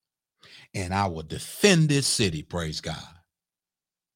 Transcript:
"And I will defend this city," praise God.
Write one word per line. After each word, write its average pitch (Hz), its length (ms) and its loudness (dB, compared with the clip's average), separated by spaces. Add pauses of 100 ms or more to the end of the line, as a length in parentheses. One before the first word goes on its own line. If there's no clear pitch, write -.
(720)
"And 92 200 -6
I 98 140 2
will 80 160 -6
defend 156 640 2
this 139 200 2
city," 82 360 0
praise 82 380 -6
God. - 400 -12 (960)